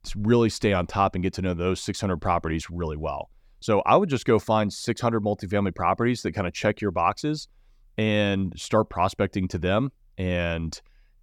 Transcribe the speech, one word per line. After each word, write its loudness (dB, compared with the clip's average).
s-, -8
really 4
stay 0
on 2
top 0
and -2
get -2
to -6
know 0
those -2
six -6
hundred -2
properties -2
really -6
well. -8
So 2
I 8
would 4
just -2
go 6
find 2
six -4
hundred 0
multifamily 0
properties 0
that -4
kinda -2
check -2
your 0
boxes -2
and 2
start 0
prospecting 0
to -6
them. 0
And -2